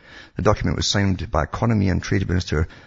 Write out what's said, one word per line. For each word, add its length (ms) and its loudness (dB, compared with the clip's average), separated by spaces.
The 60 -6
document 340 2
was 100 -2
signed 440 0
by 120 2
Economy 460 0
and 140 2
Trade 240 -2
Minister, 420 0